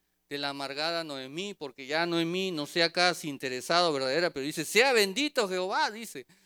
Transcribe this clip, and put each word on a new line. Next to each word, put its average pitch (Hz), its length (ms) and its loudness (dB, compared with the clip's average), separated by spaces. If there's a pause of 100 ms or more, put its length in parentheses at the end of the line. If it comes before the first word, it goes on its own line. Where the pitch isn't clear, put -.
(280)
de 143 100 -8
la 143 100 -2
amargada 143 560 -4
Noemí, 151 500 -8
porque 139 320 -12
ya 156 200 0
Noemí, 170 440 0
no 151 160 -4
sé 170 160 0
acá 175 320 4
si 165 140 -8
interesado 139 600 0
o - 20 2
verdadera, 139 380 2
pero 135 160 -6
dice, 156 180 -4
"Sea 247 280 4
bendito 220 560 2
Jehová", 196 420 0
dice, 208 360 -12 (200)